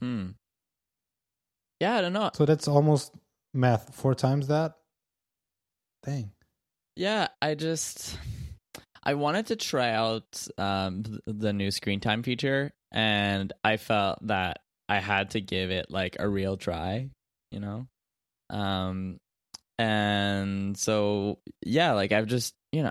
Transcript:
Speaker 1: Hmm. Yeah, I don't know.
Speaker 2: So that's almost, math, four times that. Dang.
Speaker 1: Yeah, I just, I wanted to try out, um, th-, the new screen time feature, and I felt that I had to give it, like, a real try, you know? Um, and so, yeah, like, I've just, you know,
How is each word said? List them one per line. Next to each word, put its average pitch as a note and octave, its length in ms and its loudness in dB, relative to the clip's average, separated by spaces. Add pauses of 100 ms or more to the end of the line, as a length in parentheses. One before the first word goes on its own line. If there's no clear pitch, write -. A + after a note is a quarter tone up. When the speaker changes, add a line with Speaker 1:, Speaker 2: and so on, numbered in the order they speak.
Speaker 1:
Hmm. A2 280 -4 (1500)
Yeah, G#3+ 160 2
I G#3+ 40 4
don't F3 140 0
know. G#3 200 0
Speaker 2:
So D3+ 120 4
that's D3+ 220 4
almost, D3 440 6 (400)
math, B2 420 4
four C3+ 200 2
times C3+ 340 2
that. D#3 260 0 (1300)
Dang. C3 260 -6 (680)
Speaker 1:
Yeah, G3 320 0 (140)
I D3+ 120 2
just, D#3+ 600 -6 (880)
I C#3+ 120 0
wanted D3 340 0
to A3+ 80 -2
try B2 340 0
out, A2+ 560 -2 (100)
um, F#2+ 460 -2
th-, A2 240 -10
the G#2+ 260 -2
new G2 180 0
screen G2+ 300 -2
time A2+ 220 0
feature, C3+ 500 -2 (200)
and G2+ 600 2 (100)
I A2 140 4
felt G2+ 500 0
that F#2+ 340 -2 (280)
I G2+ 120 2
had G2 300 0
to A2+ 120 -2
give F#2 280 -2
it, F#2 200 -4
like, F#2 280 -4
a - 100 -2
real G2 280 0
try, F#2+ 540 -4 (420)
you G2+ 80 -8
know? G#2 260 -6 (640)
Um, F#2 680 -2 (600)
and G2+ 960 0
so, G#2 640 2 (260)
yeah, D3+ 280 2
like, G2+ 180 2
I've G#2+ 160 4
just, A#2 280 -2 (180)
you D#3 100 0
know, B2+ 80 0